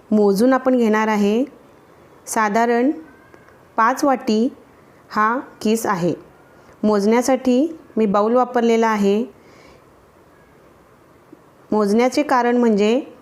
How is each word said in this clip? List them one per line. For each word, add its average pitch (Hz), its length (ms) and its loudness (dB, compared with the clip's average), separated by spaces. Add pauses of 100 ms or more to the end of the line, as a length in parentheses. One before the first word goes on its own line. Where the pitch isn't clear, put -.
(100)
मोजून 208 420 2
आपण 254 240 0
घेणार 220 320 0
आहे. 214 360 0 (840)
साधारण 233 640 0 (840)
पाच 247 280 0
वाटी 240 440 0 (600)
हा 220 280 -2 (220)
किस 220 260 -2
आहे. 175 280 -2 (680)
मोजण्यासाठी 247 960 0 (180)
मी 220 100 0
बाउल 208 280 0
वापरलेला 233 540 2
आहे. 208 360 0 (2500)
मोजण्याचे 220 500 0
कारण 247 340 0
म्हणजे 226 460 0 (200)